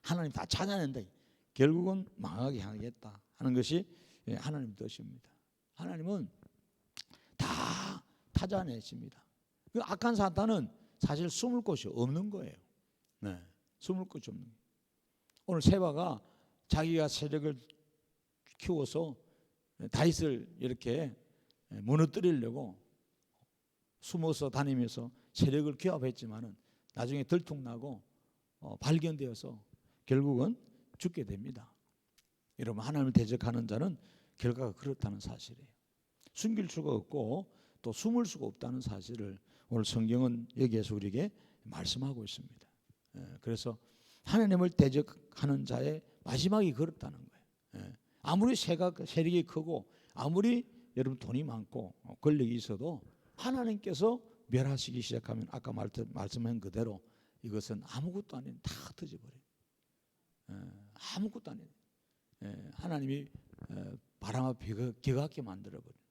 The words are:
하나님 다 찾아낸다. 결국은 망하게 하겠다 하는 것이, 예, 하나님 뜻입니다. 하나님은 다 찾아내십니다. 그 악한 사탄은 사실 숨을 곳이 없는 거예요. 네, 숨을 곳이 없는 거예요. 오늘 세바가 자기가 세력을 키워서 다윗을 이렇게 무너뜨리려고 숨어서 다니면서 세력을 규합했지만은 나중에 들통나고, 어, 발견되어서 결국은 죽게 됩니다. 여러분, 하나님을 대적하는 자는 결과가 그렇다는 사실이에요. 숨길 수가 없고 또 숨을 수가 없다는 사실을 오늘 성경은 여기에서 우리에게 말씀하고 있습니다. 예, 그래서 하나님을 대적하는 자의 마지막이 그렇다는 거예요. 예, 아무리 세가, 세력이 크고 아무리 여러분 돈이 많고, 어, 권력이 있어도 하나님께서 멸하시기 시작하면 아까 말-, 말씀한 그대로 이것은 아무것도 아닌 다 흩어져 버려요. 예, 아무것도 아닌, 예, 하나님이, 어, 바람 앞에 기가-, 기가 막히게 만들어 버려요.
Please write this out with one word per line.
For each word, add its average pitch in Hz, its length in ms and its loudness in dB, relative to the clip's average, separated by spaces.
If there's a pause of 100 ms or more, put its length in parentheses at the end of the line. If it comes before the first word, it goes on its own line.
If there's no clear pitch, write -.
하나님 165 320 -2
다 - 120 -2
찾아낸다. 175 540 0 (540)
결국은 180 520 4 (100)
망하게 120 440 -4
하겠다 104 600 -10 (160)
하는 131 160 2
것이, 151 340 4 (400)
예, 110 80 -2
하나님 131 400 -6
뜻입니다. 113 540 -12 (460)
하나님은 175 540 -4 (1080)
다 - 680 -2 (300)
찾아내십니다. 127 960 -2 (420)
그 226 100 0
악한 226 340 0
사탄은 196 540 2 (280)
사실 156 320 2
숨을 240 320 0
곳이 165 260 -2
없는 139 420 0
거예요. 175 260 -8 (680)
네, 92 180 -6 (400)
숨을 185 260 -4
곳이 147 260 -14
없는 - 120 -12
거예요. 113 140 -20 (880)
오늘 170 160 0
세바가 170 600 4 (460)
자기가 160 400 4
세력을 147 520 -2 (1000)
키워서 156 580 -2 (760)
다윗을 151 680 4
이렇게 123 560 -2 (540)
무너뜨리려고 131 1080 2 (1200)
숨어서 160 480 0
다니면서 127 600 0 (220)
세력을 147 460 4
규합했지만은 120 760 -2 (400)
나중에 131 280 -2
들통나고, 131 800 -2 (600)
어, 104 160 -10
발견되어서 143 880 -2 (420)
결국은 139 520 4 (400)
죽게 175 260 -4
됩니다. 110 480 -10 (880)
여러분, 110 260 -4
하나님을 139 300 2
대적하는 120 540 4
자는 147 300 0 (400)
결과가 120 360 0
그렇다는 110 460 -6
사실이에요. 120 480 -14 (680)
숨길 214 360 -2
수가 151 220 -2
없고 131 580 -2 (320)
또 117 120 -6
숨을 233 320 2
수가 147 220 -8
없다는 123 340 -6
사실을 101 580 -8 (300)
오늘 113 160 2
성경은 117 640 2 (100)
여기에서 110 380 2
우리에게 104 360 -2 (320)
말씀하고 123 600 -4
있습니다. - 440 -14 (500)
예, - 240 -14
그래서 117 360 -4 (460)
하나님을 185 480 6
대적하는 139 920 4
자의 135 360 -2 (220)
마지막이 180 500 4
그렇다는 156 440 -2
거예요. - 720 -18
예, 101 100 -14 (240)
아무리 202 340 6
세가, 170 380 2 (120)
세력이 165 380 4
크고 160 440 -4 (260)
아무리 208 520 4 (320)
여러분 131 220 0
돈이 120 240 -2
많고, 117 500 -8 (100)
어, - 160 -16
권력이 143 360 4
있어도 113 460 -6 (340)
하나님께서 226 840 2 (280)
멸하시기 127 540 0
시작하면 113 500 -4
아까 127 200 -8
말-, 104 180 -4 (200)
말씀한 113 500 -4
그대로 101 400 -4 (440)
이것은 107 420 -6
아무것도 175 520 -8
아닌 127 260 -12
다 - 100 -4
흩어져 - 440 -14
버려요. - 220 -20 (1120)
예, 95 200 -14 (440)
아무것도 208 360 -6
아닌, - 160 -16 (760)
예, 101 300 -12
하나님이, 143 560 -4 (400)
어, 98 240 -10 (260)
바람 117 260 -2
앞에 123 200 -4
기가-, 110 340 -4
기가 135 220 2
막히게 147 220 -6
만들어 98 360 -12
버려요. - 200 -20 (120)